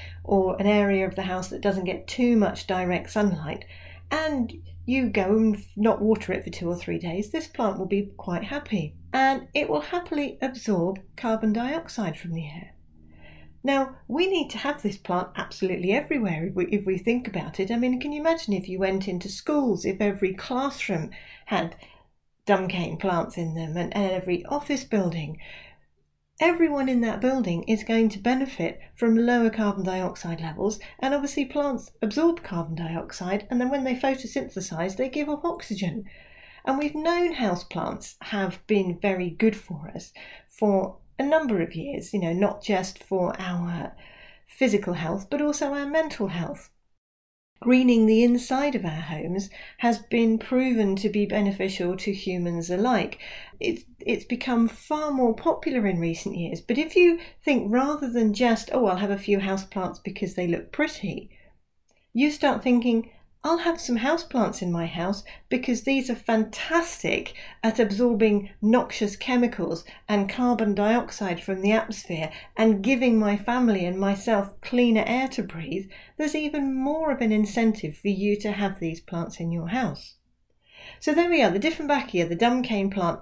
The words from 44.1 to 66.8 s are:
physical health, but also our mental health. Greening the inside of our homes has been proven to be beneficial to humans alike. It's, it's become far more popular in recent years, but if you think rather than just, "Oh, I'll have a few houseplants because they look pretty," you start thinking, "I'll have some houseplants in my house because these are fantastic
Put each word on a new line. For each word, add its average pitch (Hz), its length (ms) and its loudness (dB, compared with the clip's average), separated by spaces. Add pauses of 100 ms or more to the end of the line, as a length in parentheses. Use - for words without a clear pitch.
physical 196 480 2
health, 165 340 -4
but 294 140 -2
also 294 320 0
our 285 120 -4
mental 294 420 0
health. 170 420 -6 (920)
Greening 247 460 6
the 220 160 8
inside 254 540 2
of 190 80 -4
our 160 160 -4
homes 170 500 -6 (280)
has 233 200 2
been 226 400 4
proven 233 560 2
to 196 140 0
be 208 180 2
beneficial 190 720 0
to 196 160 -2
humans 175 580 -4
alike. 202 480 0 (400)
It's, - 240 -4 (160)
it's - 260 -2
become 240 440 0
far 302 420 -4
more 247 240 2
popular 269 540 0
in 180 100 0
recent 165 380 -4
years, 165 240 -6
but 240 180 0
if 320 160 -2
you 349 240 8 (260)
think 277 240 2
rather 269 400 2
than 226 240 2
just, 226 400 2
"Oh, 247 140 4
I'll 185 120 2
have 202 120 0
a 202 80 0
few 196 220 2
houseplants 190 600 -4
because 185 340 -6
they 180 120 -2
look 165 240 -2
pretty," - 680 -6 (760)
you 285 180 4
start 277 320 0
thinking, 240 480 4 (340)
"I'll 330 140 2
have 339 220 0
some 240 180 -2
houseplants 262 640 0
in 180 100 0
my 170 140 0
house 175 380 -4 (240)
because 254 340 0
these 269 260 0
are 240 60 -2
fantastic - 1200 0 (280)